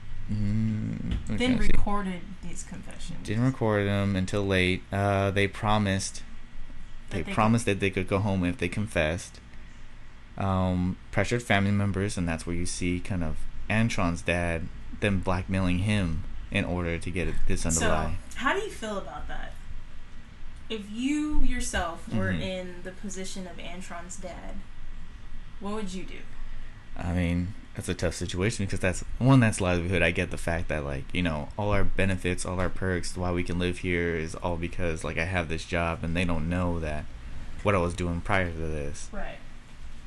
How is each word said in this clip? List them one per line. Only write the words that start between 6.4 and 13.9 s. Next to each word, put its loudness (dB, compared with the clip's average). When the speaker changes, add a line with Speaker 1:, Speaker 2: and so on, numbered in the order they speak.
Speaker 1:
they -4
Speaker 2:
That -4
they -6
Speaker 1:
promised 2
Speaker 2:
could 2
Speaker 1:
that -4
they 2
could -2
go 2
home 0
if 0
they 0
confessed. -2
Um, 0
pressured 2
family 2
members, 0
and 0
that's -2
where -2
you 0
see -2
kind -2
of 0
Antron's 2